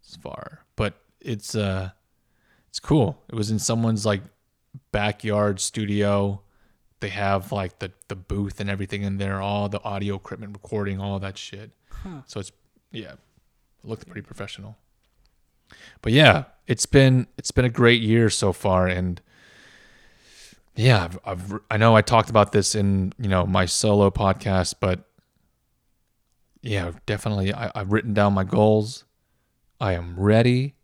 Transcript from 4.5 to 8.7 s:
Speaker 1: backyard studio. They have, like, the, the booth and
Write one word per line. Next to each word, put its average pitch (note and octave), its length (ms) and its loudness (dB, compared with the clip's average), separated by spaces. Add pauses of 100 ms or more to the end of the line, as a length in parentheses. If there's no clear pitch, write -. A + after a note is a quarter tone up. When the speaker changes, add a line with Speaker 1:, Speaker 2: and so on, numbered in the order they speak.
Speaker 1:
backyard G#2 680 0
studio. G2+ 800 -2 (600)
They G2+ 100 -6
have, G2 420 -2
like, F#2+ 280 -6
the, F#2+ 120 -10 (160)
the - 80 -10
booth G2+ 440 -6
and G2+ 100 -6